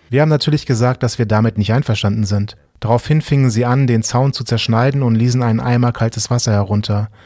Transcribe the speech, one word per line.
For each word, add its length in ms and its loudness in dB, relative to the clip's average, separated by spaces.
Wir 140 2
haben 60 2
natürlich 360 0
gesagt, 380 0
dass 160 -2
wir 80 0
damit 320 0
nicht 120 0
einverstanden 520 0
sind. 340 -4
Daraufhin 420 0
fingen 300 2
sie 120 0
an, 220 2
den 160 2
Zaun 320 0
zu 100 -8
zerschneiden 600 0
und 100 2
ließen 300 2
einen 160 2
Eimer 320 0
kaltes 400 -4
Wasser 220 0
herunter. 560 0